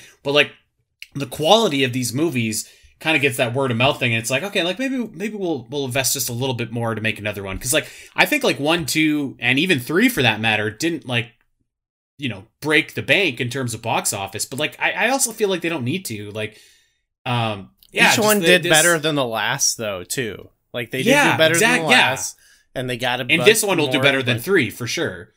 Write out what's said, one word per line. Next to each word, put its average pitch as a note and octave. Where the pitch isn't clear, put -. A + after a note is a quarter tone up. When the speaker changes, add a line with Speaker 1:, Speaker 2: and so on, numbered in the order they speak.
Speaker 1:
but, C#3+
like, D3
the C#3
quality D3+
of B2+
these B2
movies B2
kinda D#3+
gets C3
that A#2+
word C3+
of A#2
mouth C#3
thing, B2
and A2+
it's A#2+
like, C3+
okay, G3
like, F#3
maybe, C4
maybe G#3+
we'll, E3
we'll C#3+
invest B2+
just C3
a B2
little B2+
bit A#2
more A#2
to A2
make A2
another G#2
one. G2
'Cause, -
like, D3+
I F3
think, D4
like, E3
one, D#3+
two, D3+
and B2+
even E3+
three F3
for A3+
that G#2+
matter, G#2+
didn't, D#3+
like, A#2+
you C#3
know, G2
break D#3
the -
bank D3+
in B2
terms B2
of A2
box D#3
office, G2+
but, C3
like, D3+
I, E3
I G3
also C4
feel G#3
like F3+
they E3+
don't D#3
need F3
to, G#2
like, G#2+
um, A2+
yeah, G#3
Speaker 2:
Each D3
Speaker 1:
just G#3+
Speaker 2:
one G#3
Speaker 1:
the, E3
Speaker 2:
did F3
Speaker 1:
this E3+
Speaker 2:
better D#3+
than D3+
the C#3+
last, A2+
though, G2
too. -
Like, A#2+
they C3
Speaker 1:
Yeah, C4+
Speaker 2:
did F3+
do A#2
better D#3+
Speaker 1:
exact-, A3+
Speaker 2:
than E3
the D3+
Speaker 1:
yeah. G#3
Speaker 2:
last, -
and C3
they B2
got B2
a -
Speaker 1:
And B2
Speaker 2:
bunch D#3
Speaker 1:
this G#3+
one G3
will D3
do B2+
Speaker 2:
more, C3
Speaker 1:
better C3+
than B2
Speaker 2:
but A#2
Speaker 1:
three F3+
for A#2+
sure. G#2